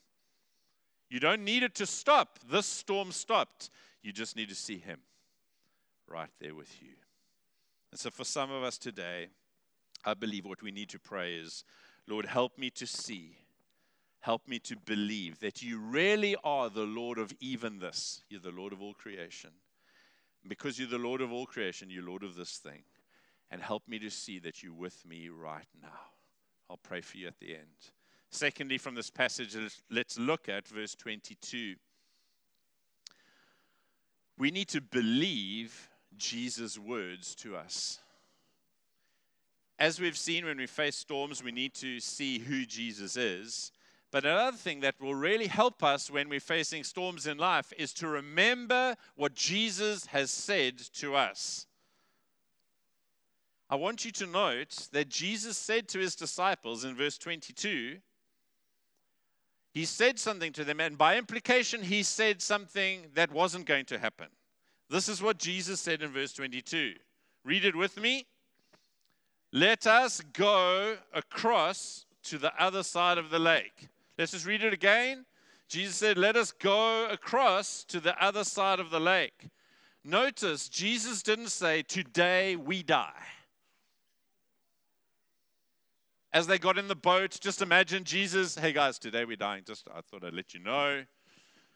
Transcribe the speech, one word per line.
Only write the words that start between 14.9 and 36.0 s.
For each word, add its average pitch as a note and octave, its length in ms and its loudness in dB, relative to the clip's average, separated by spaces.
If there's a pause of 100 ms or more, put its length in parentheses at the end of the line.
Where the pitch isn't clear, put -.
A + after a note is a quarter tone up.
that G#2 220 -6
you A#2 180 -8
really G3 580 2
are C#3 320 0
the G#2+ 160 -2
Lord A#2 320 -4
of G#2+ 220 -4
even A#2 400 -6
this. - 480 -8
You're G2 140 -16
the F2+ 100 -10
Lord F#2+ 220 -10
of F#2+ 80 -14
all G2+ 140 -12
creation. F2 580 -14 (880)
And F#2+ 80 -14
because A#2+ 280 -6
you're B2+ 120 -6
the B2 80 -2
Lord B2 240 -2
of B2 100 -4
all B2 140 -6
creation, F#2+ 440 -6
you're F#2 140 -10
Lord F#2 200 -10
of F#2 120 -12
this F2 220 -12
thing. D2+ 260 -18 (640)
And F2+ 120 -12
help G#2+ 260 -6
me A2+ 120 -8
to G#2+ 100 -10
see G2 300 -12
that E2+ 240 -12
you're F2+ 100 -14
with F2+ 320 -14
me E2 240 -16
right D#2+ 460 -14
now." - 360 -20 (580)
I'll F2+ 80 -18
pray - 240 -12
for - 160 -16
you F#2 100 -12
at E2 120 -16
the E2 160 -14
end. D#2 360 -20 (400)
Secondly, C#3 460 -4
from B2+ 180 -10
this A#2 160 -8
passage, A#2+ 440 -4
let's, A2 340 -10
let's A#2 280 -4
look C3 320 -2
at G2+ 180 -6
verse G#2+ 280 -10
twenty-two. G#2+ 840 -12 (2500)
We C#3 140 2
need F#3+ 180 -2
to D3+ 120 -2
believe A#2 1080 -2 (280)